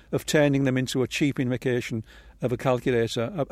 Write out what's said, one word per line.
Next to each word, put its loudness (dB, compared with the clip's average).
of -4
turning 4
them 2
into 0
a 0
cheap -2
imitation -2
of -2
a -2
calculator, 0
a, -2